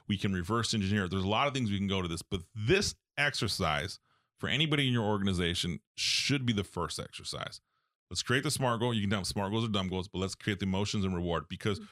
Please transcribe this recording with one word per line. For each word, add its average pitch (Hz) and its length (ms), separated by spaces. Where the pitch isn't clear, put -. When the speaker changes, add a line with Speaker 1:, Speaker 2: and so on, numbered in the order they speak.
Speaker 1:
We 104 100
can 101 160
reverse 101 420
engineer 101 300
it. 87 60
There's 95 120
a 92 60
lot 117 180
of 139 80
things 120 160
we 101 80
can 98 80
go 95 160
to 87 60
this, 82 120
but 95 200
this 151 400
exercise 95 840
for 101 120
anybody 147 360
in 123 80
your 117 120
organization 90 760
should - 500
be 117 80
the 101 120
first - 340
exercise. - 640
Let's 90 100
create 127 220
the 147 80
smart 123 280
goal. 120 140
You 110 80
can 101 80
dump 95 160
smart 98 260
goals 113 140
or 113 40
dumb 98 180
goals, 90 200
but 92 120
let's 95 160
create 101 240
the 101 80
emotions 98 380
and 95 100
reward 85 340
because, 95 300
Speaker 2:
Mm-hmm. - 120